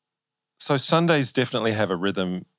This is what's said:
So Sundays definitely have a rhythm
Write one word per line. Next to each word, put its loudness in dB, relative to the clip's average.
So -2
Sundays 2
definitely 0
have 0
a 0
rhythm -2